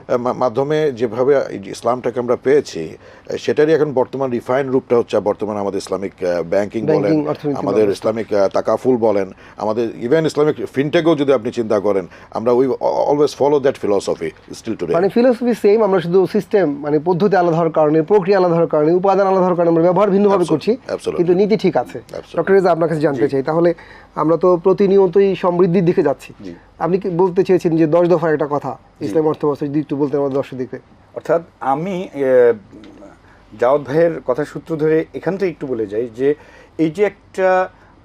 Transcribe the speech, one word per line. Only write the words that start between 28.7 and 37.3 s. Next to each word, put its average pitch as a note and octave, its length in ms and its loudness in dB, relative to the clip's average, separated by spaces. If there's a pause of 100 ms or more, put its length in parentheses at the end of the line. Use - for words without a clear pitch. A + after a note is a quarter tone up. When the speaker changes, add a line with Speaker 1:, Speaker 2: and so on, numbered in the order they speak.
Speaker 1:
জি। D3+ 60 -8
Speaker 2:
ইসলাম D#3 220 0
অর্থব্যবস্থা D3 380 -2
যদি C#3+ 140 -4
একটু D3 160 -6
বলতেন C#3+ 240 -2
আমাদের C#3 160 -2
দর্শক C3+ 220 -6
দেখবে। B2 220 -10 (340)
Speaker 3:
অর্থাৎ E3+ 280 -2 (180)
আমি, F3 540 -4
এ, B2+ 400 4 (1080)
জাওয়াদ C#3 240 2
ভাইয়ের D#3 420 0
কথা C#3 200 -4
সূত্র D#3+ 300 -10
ধরে D#3 380 0
এখান E3 240 -6
থেকে F#3 140 -4
একটু D3+ 160 -12
বলে A2 200 -4
যাই A2 200 -6 (100)
যে C#3 180 0 (420)
এই D#3+ 140 0
যে G3 120 -2
একটা F#3 640 -2 (360)